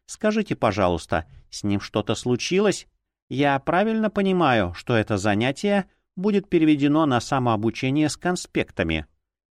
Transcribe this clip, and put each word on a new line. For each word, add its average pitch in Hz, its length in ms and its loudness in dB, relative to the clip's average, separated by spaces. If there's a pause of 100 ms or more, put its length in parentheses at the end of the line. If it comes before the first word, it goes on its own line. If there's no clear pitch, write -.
Скажите, 214 480 -2
пожалуйста, 90 720 0 (240)
с - 120 -12
ним 101 160 0
что-то 107 360 -4
случилось? 180 720 -2 (420)
Я 139 300 0
правильно 214 500 0
понимаю, 170 640 2
что - 220 -2
это 107 220 0
занятие 127 680 0 (300)
будет 202 340 0
переведено 156 560 4
на 123 160 2
самообучение 131 880 0
с - 80 -8
конспектами?" 160 880 -4 (460)